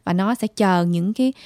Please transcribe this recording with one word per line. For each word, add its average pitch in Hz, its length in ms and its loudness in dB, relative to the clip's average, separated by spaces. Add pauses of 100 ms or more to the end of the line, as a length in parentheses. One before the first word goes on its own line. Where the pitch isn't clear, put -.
và 175 80 -2
nó 196 220 0
sẽ 233 120 -4
chờ 185 380 2
những 175 300 0
cái, 262 180 0 (140)